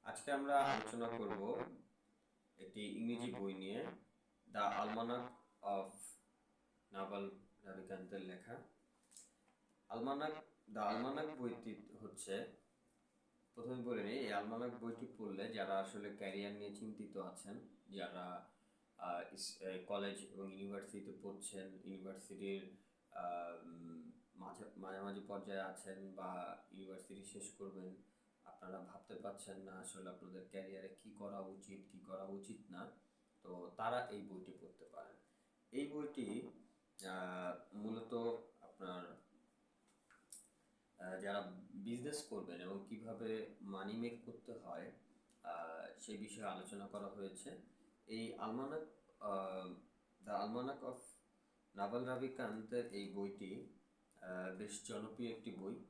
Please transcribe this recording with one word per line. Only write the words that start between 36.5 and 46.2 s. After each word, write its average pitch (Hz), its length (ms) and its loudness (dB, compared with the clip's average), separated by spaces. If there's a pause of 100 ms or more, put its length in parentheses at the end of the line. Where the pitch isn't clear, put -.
আহ, 92 720 0
মূলত 113 380 0 (460)
আপনার, 90 560 -4 (1800)
আহ, 92 220 -2
যারা 98 320 2 (220)
বিজনেস 123 540 0
করবেন 87 320 -2
এবং 95 280 -2
কিভাবে 110 720 0
মানি 98 320 0
মেক 117 340 0
করতে 117 260 -8
হয়, - 400 -4 (500)
আহ, 85 580 -4
সেই 107 180 -4
বিষয়ে 104 260 -4